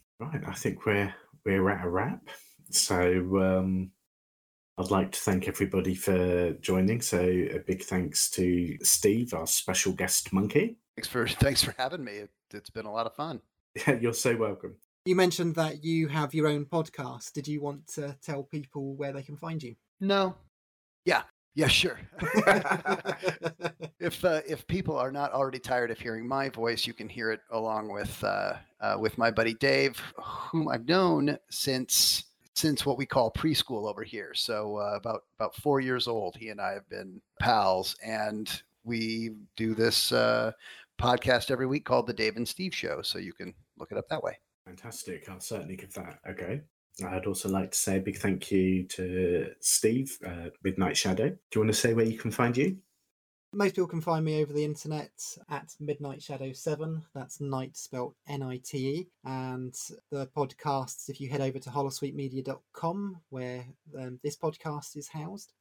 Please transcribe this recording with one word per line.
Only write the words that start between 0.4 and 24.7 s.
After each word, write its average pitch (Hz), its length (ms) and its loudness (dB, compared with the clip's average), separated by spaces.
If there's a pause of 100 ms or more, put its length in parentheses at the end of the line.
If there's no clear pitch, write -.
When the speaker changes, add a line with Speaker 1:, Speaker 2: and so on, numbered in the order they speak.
Speaker 1:
I 98 60 -6
think - 320 -4
we're, 101 280 2 (320)
we're 95 240 6
at 92 160 0
a 87 40 0
wrap. 101 400 -2 (400)
So, 90 500 4 (220)
um, 92 500 2 (840)
I'd 92 120 -2
like 95 220 4
to - 80 -6
thank 92 300 2
everybody 95 460 0
for 90 580 2
joining. 98 480 2
So - 180 2
a 90 400 2
big 95 240 -2
thanks 90 480 0
to 87 520 2
Steve, 113 500 4
our 82 140 -4
special - 440 2
guest - 400 0
monkey. 151 460 4 (180)
Speaker 2:
Thanks - 140 -8
for, 123 180 0
<laughs> - 140 -4
thanks 139 220 6
for - 140 -4
having 143 260 -4
me. 107 100 -10
It, 104 160 -10 (240)
it's 104 160 -14
been 110 160 -8
a 104 80 -8
lot 113 120 0
of - 100 -8
fun. 147 260 -6 (240)
Speaker 1:
<laughs> - 340 2
You're 117 140 2
so 120 240 2
welcome. 98 380 -4 (300)
Speaker 3:
You 185 100 4
mentioned 175 400 4
that 156 280 -2
you 160 240 2
have 143 260 0
your 156 140 4
own 147 180 2
podcast. 139 680 -6
Did 147 140 -6
you 151 140 -4
want 143 340 -6
to 143 280 -6
tell 143 200 -6
people 139 520 -8
where 139 160 -4
they 139 120 -8
can 147 120 -14
find 160 260 -6
you? 120 140 -12 (240)
Speaker 2:
No. 190 360 2 (680)
Yeah. 165 200 4 (320)
Yeah, 147 120 4
sure. 139 400 2
<laughs> - 20 -20 (360)
Speaker 3:
<laughs> 190 460 4 (1080)
Speaker 2:
If, 170 260 0
uh, 156 200 4
if 147 220 -6
people 160 300 -2